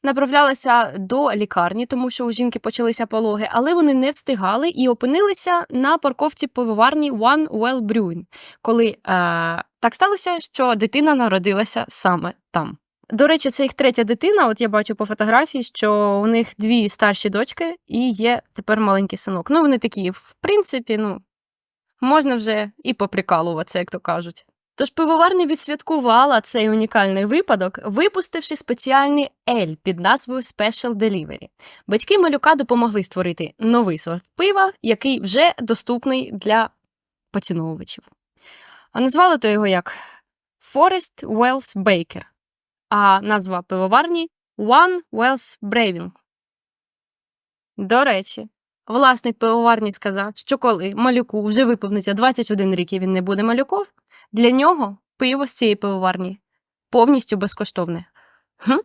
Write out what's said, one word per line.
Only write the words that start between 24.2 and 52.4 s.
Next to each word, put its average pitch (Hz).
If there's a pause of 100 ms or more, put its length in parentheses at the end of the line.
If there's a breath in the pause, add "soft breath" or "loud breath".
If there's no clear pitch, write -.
Тож 277
пивоварня 330
відсвяткувала 277
цей 214
унікальний 208
випадок, 208
випустивши 320
спеціальний 277 (180)
ель 196
під 175
назвою 247
Special 233
Delivery. 196 (380 loud breath)
Батьки 226
малюка 311
допомогли 233
створити 175
новий 220
сорт 170 (140)
пива, 392 (100)
який 240
вже 254
доступний 247
для 214 (600)
поціновувачів. 160 (880 soft breath)
А -
назвали 302
то 220
його 208
як 185 (800 loud breath)
Forest 330
Wells 247
Baker, 190 (680)
а 202
назва 190
пивоварні 277 (280)
One 320 (120)
Wells 247
Brewing. 196 (1700)
До 214
речі, 220 (380)
власник 247
пивоварні 226
сказав, 196
що -
коли 202
малюку 240
вже 214
виповниться 202
двадцять 233